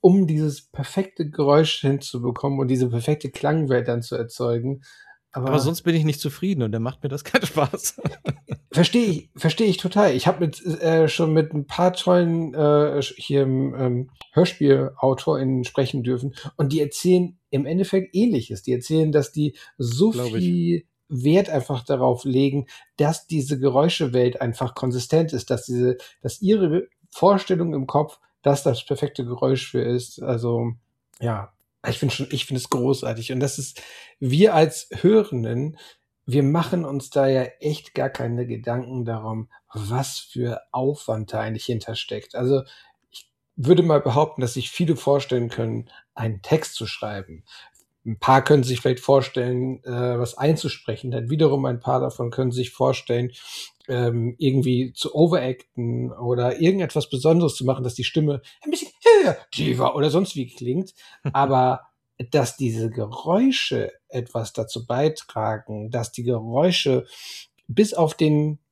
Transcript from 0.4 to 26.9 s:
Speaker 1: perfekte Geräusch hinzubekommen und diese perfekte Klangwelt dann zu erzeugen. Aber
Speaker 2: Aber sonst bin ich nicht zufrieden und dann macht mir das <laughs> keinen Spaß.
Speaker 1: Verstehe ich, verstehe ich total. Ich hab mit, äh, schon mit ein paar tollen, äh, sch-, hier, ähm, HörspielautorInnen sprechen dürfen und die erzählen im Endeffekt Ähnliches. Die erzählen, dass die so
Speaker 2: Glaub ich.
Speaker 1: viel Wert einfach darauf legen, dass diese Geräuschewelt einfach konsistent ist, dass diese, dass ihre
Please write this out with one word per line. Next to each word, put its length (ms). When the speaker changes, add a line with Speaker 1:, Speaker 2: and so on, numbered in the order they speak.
Speaker 1:
perfekte 680
Geräusch 500
hinzubekommen 800
und 80
diese 200
perfekte 420
Klangwelt 580
dann 140
zu 140
erzeugen. 680
Aber 160
Speaker 2:
Aber 100
sonst 240
bin 120
ich 100
nicht 160
zufrieden 420
und 100
dann 100
macht 200
mir 60
das 160
<laughs> 0
keinen 220
Spaß. 540
Speaker 1:
Verstehe 340
ich, 300
verstehe 320
ich 100
total. 360
Ich 120
hab 140
mit, 240
äh, 440
schon 240
mit 220
ein 120
paar 260
tollen, 600
äh, 460
sch-, 160
hier, 260
ähm, 680
HörspielautorInnen 1300
sprechen 380
dürfen 320
und 160
die 80
erzählen 580
im 160
Endeffekt 480
Ähnliches. 480
Die 100
erzählen, 400
dass 200
die 240
so 320
Speaker 2:
Glaub 240
ich. 100
Speaker 1:
viel 400
Wert 420
einfach 340
darauf 400
legen, 420
dass 300
diese 320
Geräuschewelt 840
einfach 340
konsistent 580
ist, 180
dass 160
diese, 300
dass 220
ihre 460